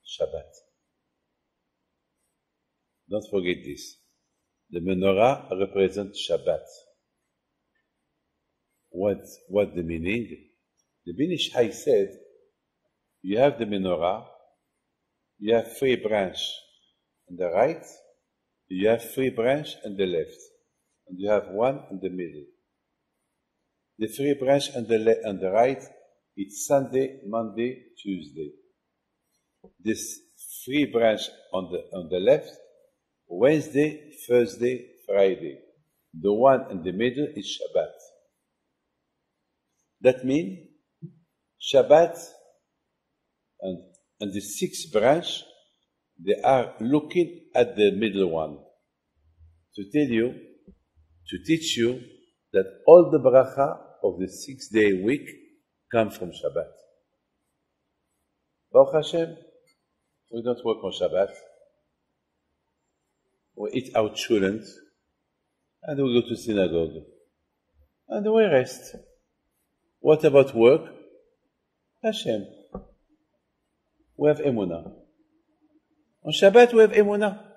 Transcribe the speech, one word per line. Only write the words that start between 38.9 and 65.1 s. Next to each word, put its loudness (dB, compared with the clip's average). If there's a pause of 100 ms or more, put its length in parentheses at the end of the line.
That 2
means -4 (920)
Shabbat 4 (1400)
and, -10 (360)
and -8
the -6
sixth -8
branch, 0 (800)
they 0
are 2
looking -2 (120)
at 2
the 4
middle -2
one -6 (1160)
to -12
tell 0
you, 0 (920)
to -12
teach -2
you 0 (520)
that 4 (220)
all 10
the 2
bracha 2 (260)
of -2
the -6
six-day -2
week -2 (640)
come 0
from -12
Shabbat. -8 (2000)
Baruch 6
Hashem, -2 (960)
we -8
don't -4
work -2
on -6
Shabbat. -2 (2250)
We -8
eat -8
our 0
cholent, -2 (1200)